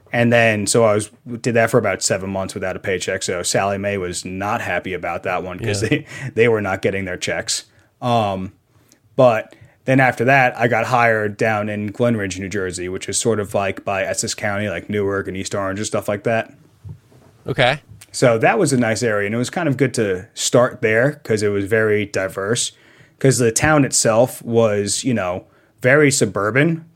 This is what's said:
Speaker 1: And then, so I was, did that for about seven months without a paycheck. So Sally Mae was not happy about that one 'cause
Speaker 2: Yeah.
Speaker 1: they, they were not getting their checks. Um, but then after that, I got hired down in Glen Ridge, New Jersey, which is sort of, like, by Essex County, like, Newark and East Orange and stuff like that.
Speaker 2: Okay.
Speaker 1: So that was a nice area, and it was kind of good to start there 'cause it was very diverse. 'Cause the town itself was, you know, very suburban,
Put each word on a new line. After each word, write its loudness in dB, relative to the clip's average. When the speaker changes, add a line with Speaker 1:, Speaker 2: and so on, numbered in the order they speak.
Speaker 1:
And 2
then, 4
so 4
I 4
was, -4
did -2
that 2
for 4
about 0
seven -2
months -6
without -6
a -12
paycheck. -4
So -4
Sally 0
Mae -4
was -6
not -6
happy -6
about -6
that -4
one -10
'cause -4
Speaker 2:
Yeah. 2
Speaker 1:
they, 2
they 4
were 2
not -4
getting -2
their -6
checks. -6
Um, 0
but 4
then 4
after 2
that, 4
I 2
got 0
hired 2
down 0
in -6
Glen 0
Ridge, -4
New -8
Jersey, -4
which -8
is -4
sort 0
of, -6
like, -2
by -2
Essex -4
County, -4
like, -6
Newark -2
and -8
East -8
Orange -4
and -6
stuff -6
like -4
that. -2
Speaker 2:
Okay. 0
Speaker 1:
So 2
that 2
was 2
a 4
nice 0
area, 0
and -4
it -2
was -4
kind -2
of 0
good 2
to -2
start 2
there 2
'cause 0
it 0
was -2
very 2
diverse. -4
'Cause 4
the 4
town 4
itself 2
was, 0
you 0
know, -4
very 6
suburban, 0